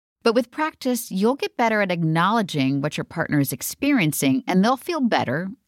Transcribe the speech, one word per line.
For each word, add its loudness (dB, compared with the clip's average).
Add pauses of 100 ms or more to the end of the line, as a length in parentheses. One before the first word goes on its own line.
(240)
But 4
with 0
practice, -4
you'll 2
get -8
better 2
at 0
acknowledging 0
what -4
your -6
partner -2
is 2
experiencing, 0
and 4
they'll 2
feel -4
better 0 (200)